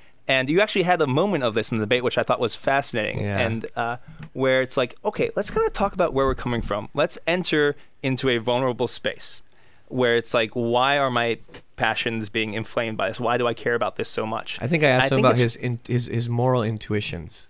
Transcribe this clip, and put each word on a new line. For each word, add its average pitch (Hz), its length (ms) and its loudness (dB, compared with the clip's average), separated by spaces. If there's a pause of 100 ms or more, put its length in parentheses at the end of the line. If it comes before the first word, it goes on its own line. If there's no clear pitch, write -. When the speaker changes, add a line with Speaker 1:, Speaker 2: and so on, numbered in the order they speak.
(300)
Speaker 1:
And 131 200 2
you 165 100 4
actually 208 240 2
had 175 180 2
a 147 60 2
moment 151 380 2
of 113 80 0
this 107 180 -2
in 117 60 0
the 110 80 0
debate, 123 180 2
which 123 140 0
I 117 60 4
thought 113 180 0
was 117 120 0
fascinating, 113 680 0
Speaker 2:
Yeah. 101 180 -2
Speaker 1:
and, 113 260 -2 (120)
uh, 120 180 -2 (380)
where 131 280 2
it's 127 140 -4
like, 127 300 0
"Okay, - 320 0
let's 208 120 -2
kinda 440 200 0
talk 196 240 -2
about 180 200 0
where 135 120 2
we're 131 100 2
coming 120 260 -2
from. 107 320 -4
Let's 156 320 0
enter 160 520 0 (260)
into 131 240 0
a 123 100 4
vulnerable 123 520 0
space - 520 -6 (460)
where 120 300 4
it's 113 160 -2
like, 113 180 2
why 123 460 2
are 139 120 2
my 117 280 0 (400)
passions 113 500 0
being 107 280 -2
inflamed 110 420 -4
by 101 100 0
this? 107 140 -6
Why 120 160 2
do 123 100 2
I 117 60 0
care 120 200 -2
about 113 220 0
this 117 140 -4
so 110 160 -2
much?" 110 360 -6
Speaker 2:
I 117 60 -2
think 151 160 2
I 151 40 6
asked 127 160 4 (100)
Speaker 1:
I - 20 4
Speaker 2:
him - 40 4
Speaker 1:
think 131 80 6
Speaker 2:
about 120 40 8
Speaker 1:
it's 117 80 4
Speaker 2:
his, 120 160 2
in-, 120 320 -4
his, 120 200 0
his 117 200 -2
moral 123 340 2
intuitions. 104 880 -4